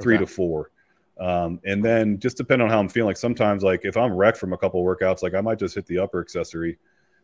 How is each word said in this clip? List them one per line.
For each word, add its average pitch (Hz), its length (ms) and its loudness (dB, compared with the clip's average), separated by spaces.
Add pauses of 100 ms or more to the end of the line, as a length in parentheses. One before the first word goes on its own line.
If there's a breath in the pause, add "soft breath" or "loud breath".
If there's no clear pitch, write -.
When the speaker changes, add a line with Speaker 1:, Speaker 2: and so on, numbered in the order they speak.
Speaker 1:
three 110 160 4
Speaker 2:
Okay. 98 80 2
Speaker 1:
to - 20 -10
four. 82 440 -4 (480)
Um, 87 460 -2
and 101 200 -2
then 110 340 2
just 123 200 -4
depending 123 280 2
on 110 60 2
how 110 80 4
I'm 98 80 0
feeling, 113 200 0
like, 95 80 -2
sometimes, 107 460 0
like, 92 220 2
if 98 120 -2
I'm 117 180 2
wrecked 101 240 4
from 92 140 -6
a 90 60 -6
couple 92 260 0
workouts, 92 380 0
like, 90 120 -4
I 95 60 0
might 110 180 -2
just 92 160 -4
hit 101 120 -6
the 87 120 -2
upper 92 220 -2
accessory 82 580 -6 (460)